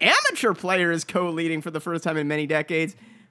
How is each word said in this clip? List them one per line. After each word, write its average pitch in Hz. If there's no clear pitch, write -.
amateur 320
player 180
is 165
co-leading 165
for 175
the 156
first 165
time 160
in 151
many 151
decades. 156